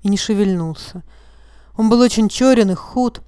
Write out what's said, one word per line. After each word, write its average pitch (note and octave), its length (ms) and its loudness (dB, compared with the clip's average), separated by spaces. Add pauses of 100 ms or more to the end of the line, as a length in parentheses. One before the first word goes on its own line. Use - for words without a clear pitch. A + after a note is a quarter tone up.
и G3+ 60 -2
не G3+ 80 2
шевельнулся. F#3 880 -4 (720)
Он A3 120 2
был A#3+ 120 4
очень A3 280 2
чёрен A#3 440 2
и - 20 0
худ. - 540 -6